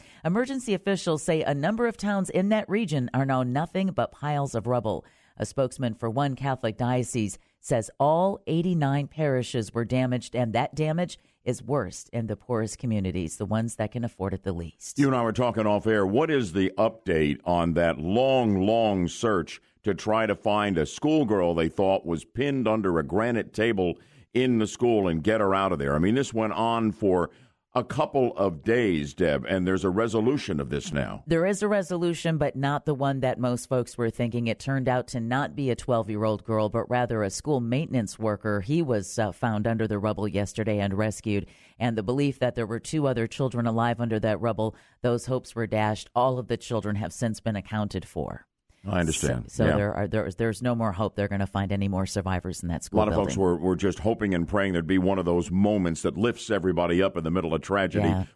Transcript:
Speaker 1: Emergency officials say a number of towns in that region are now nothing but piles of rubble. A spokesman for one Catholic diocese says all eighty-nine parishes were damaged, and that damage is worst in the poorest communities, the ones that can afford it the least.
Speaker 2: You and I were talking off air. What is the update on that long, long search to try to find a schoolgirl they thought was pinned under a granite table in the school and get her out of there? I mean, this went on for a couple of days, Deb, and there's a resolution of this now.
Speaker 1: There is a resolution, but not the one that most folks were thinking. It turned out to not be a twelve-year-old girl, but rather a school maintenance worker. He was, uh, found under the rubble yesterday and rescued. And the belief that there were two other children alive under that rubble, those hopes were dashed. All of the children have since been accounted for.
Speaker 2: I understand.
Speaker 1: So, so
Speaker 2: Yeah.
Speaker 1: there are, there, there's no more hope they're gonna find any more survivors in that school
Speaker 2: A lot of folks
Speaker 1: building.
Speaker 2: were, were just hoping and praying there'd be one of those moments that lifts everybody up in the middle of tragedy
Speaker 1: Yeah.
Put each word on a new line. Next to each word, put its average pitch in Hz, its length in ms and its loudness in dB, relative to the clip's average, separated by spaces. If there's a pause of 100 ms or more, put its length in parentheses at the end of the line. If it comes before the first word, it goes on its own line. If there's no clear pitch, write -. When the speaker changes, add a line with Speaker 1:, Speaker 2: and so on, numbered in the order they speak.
(240)
Speaker 1:
Emergency 240 520 -2
officials 175 480 -2
say 160 180 2
a 143 140 0
number 208 320 0
of 226 100 -4
towns 202 320 -2
in 196 200 0
that 214 200 0
region 151 440 0
are 131 120 2
now 131 160 2
nothing 151 460 -2
but 120 240 -2
piles 143 420 -4
of 110 140 -4
rubble. 110 360 0 (380)
A 107 40 0
spokesman 127 480 -2
for 113 160 -6
one 135 260 -2
Catholic 123 420 -2
diocese 120 640 -2 (220)
says 117 360 0
all 165 480 2
eighty-nine 151 600 0
parishes 127 640 -2
were 117 120 -2
damaged, 127 500 -2
and 120 160 0
that 123 240 -2
damage 156 420 -2 (280)
is 120 180 -2
worst 110 460 -4
in 117 180 -4
the 107 80 -4
poorest 110 420 -4
communities, 92 600 -2
the 107 80 -4
ones 113 320 -2
that 107 160 -4
can 120 100 -4
afford 95 300 -4
it 95 100 -6
the 98 80 -2
least. 85 480 -6
Speaker 2:
You 139 80 6
and 131 80 4
I 123 80 2
were 113 80 2
talking 110 340 2
off 104 220 2
air. 107 180 4
What 123 240 2
is 127 220 0
the 95 260 2
update 82 680 2
on 85 300 2
that 82 240 2
long, 107 680 2
long 107 400 2
search 92 540 -2 (220)
to 101 100 0
try 107 320 0
to 101 100 0
find 104 420 0
a 78 80 2
schoolgirl 107 720 2
they 82 140 2
thought 95 360 2
was 80 200 -4
pinned 131 420 -2
under 98 320 2
a 78 40 0
granite 107 500 -2
table 98 440 0 (360)
in 123 260 4
the 107 80 2
school 110 400 2
and 80 160 0
get 110 160 2
her 98 160 2
out 98 160 2
of 82 80 0
there? 69 160 0
I 76 40 2
mean, 95 160 4
this 135 180 0
went 110 180 0
on 113 400 0
for 92 380 2 (460)
a 123 80 2
couple 127 520 0
of 87 280 0
days, 98 500 2
Deb, 73 340 2
and 92 180 0
there's 92 180 2
a 95 80 2
resolution 110 680 0
of 65 120 -6
this 71 200 -4
now. 60 360 -4
Speaker 1:
There 165 180 2
is 196 160 -2
a 208 60 0
resolution, 170 720 -2
but 143 160 0
not 139 320 -2
the 147 80 0
one 139 240 -2
that 127 200 0
most 123 300 -2
folks 123 260 -2
were 117 140 0
thinking. 120 380 -2
It 110 120 -2
turned 135 300 -2
out 123 200 0
to 127 100 -6
not 123 360 -2
be 139 140 -2
a 117 60 0
twelve-year-old 110 680 -2
girl, 107 260 0
but 117 200 -2
rather 120 320 0
a 98 80 0
school 139 320 -2
maintenance 120 560 -2
worker. 107 440 -2
He 143 200 0
was, 120 380 -2
uh, 107 120 0
found 107 360 -2
under 113 200 0
the 104 120 -2
rubble 104 280 -2
yesterday 101 520 -2
and 98 160 -2
rescued. 104 500 -2 (320)
And 117 180 -2
the 110 60 0
belief 131 380 0
that 123 160 0
there 117 100 -2
were 110 140 -6
two 151 280 -2
other 117 200 0
children 120 400 -2
alive 113 340 0
under 110 180 0
that 104 220 0
rubble, 110 340 -2 (280)
those 120 240 0
hopes 127 260 -4
were 117 140 -4
dashed. 107 480 0
All 127 240 2
of 110 80 -8
the 117 100 0
children 104 380 -4
have 101 180 -4
since 110 260 -2
been 113 160 -2
accounted 101 480 -4
for. - 440 -8 (400)
Speaker 2:
I 95 140 2
understand. 73 500 0
Speaker 1:
So, - 140 0
so - 0 -
Speaker 2:
Yeah. 78 100 4
Speaker 1:
there 104 180 0
are, 101 140 -4
there, 104 240 -4
there's 113 300 -4
no 123 120 0
more 113 200 0
hope 98 240 -2
they're 101 100 0
gonna 98 180 -2
find 98 280 -2
any 98 160 0
more 95 160 0
survivors 92 580 -4
in 85 60 -4
that 82 120 -2
school - 180 0
Speaker 2:
A - 20 6
lot 107 80 2
of 104 40 0
folks 82 220 0
Speaker 1:
building. 87 260 2
Speaker 2:
were, 90 100 2
were 90 40 2
just 87 240 0
hoping 110 340 0
and 85 140 0
praying 98 240 2
there'd 85 160 0
be 95 100 4
one 95 220 4
of 90 60 -2
those 87 260 2
moments 95 520 2
that 85 140 0
lifts 113 320 -2
everybody 87 540 2
up 95 140 0
in 82 80 -2
the 80 40 0
middle 82 240 0
of 78 80 0
tragedy 98 460 0
Speaker 1:
Yeah. 95 160 2 (120)